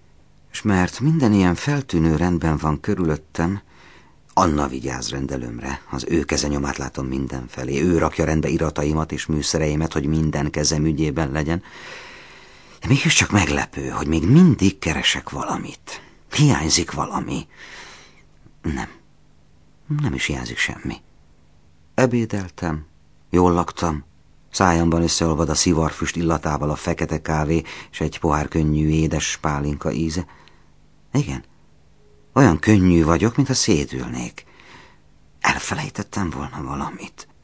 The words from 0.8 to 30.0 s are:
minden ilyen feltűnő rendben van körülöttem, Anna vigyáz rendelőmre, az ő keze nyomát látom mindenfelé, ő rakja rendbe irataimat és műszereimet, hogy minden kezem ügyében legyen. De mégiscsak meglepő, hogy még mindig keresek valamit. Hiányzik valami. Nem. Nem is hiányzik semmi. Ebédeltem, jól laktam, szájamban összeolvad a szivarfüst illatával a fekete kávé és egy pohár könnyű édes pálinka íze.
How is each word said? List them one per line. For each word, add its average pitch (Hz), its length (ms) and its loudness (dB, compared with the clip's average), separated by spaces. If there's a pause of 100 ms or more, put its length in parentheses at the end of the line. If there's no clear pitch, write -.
minden 135 320 4
ilyen 92 220 4
feltűnő 82 640 0
rendben 82 400 2
van 73 240 -2
körülöttem, 90 800 -2 (760)
Anna 76 340 2
vigyáz 64 420 -6
rendelőmre, 67 800 -6
az 65 180 -6
ő 76 160 2
keze 71 240 -2
nyomát 69 280 -2
látom 67 300 -6
mindenfelé, 65 760 -4
ő 87 160 4
rakja 80 260 0
rendbe 78 240 2
irataimat 78 640 0
és 73 140 -8
műszereimet, 78 640 0
hogy 71 140 -2
minden 76 440 0
kezem 76 340 0
ügyében 76 460 0
legyen. 78 320 -2 (1160)
De - 80 -8
mégiscsak - 420 2
meglepő, 71 580 0
hogy 71 180 -6
még 80 240 2
mindig 135 480 8
keresek - 520 -2
valamit. - 720 -8 (300)
Hiányzik 85 600 2
valami. - 540 -6 (1160)
Nem. 73 260 -4 (1000)
Nem 147 280 -2
is 65 120 -4
hiányzik 62 300 -6
semmi. - 460 -6 (920)
Ebédeltem, 98 920 0 (440)
jól 90 220 6
laktam, 85 520 -2 (460)
szájamban 85 520 4
összeolvad 80 460 0
a 78 60 -2
szivarfüst 80 640 0
illatával 80 540 -2
a 73 60 -2
fekete 80 460 -4
kávé 78 400 0 (280)
és - 100 -14
egy 78 180 -4
pohár 73 300 0
könnyű 76 400 2
édes 78 480 0
pálinka 73 540 -4
íze. 80 360 -4 (840)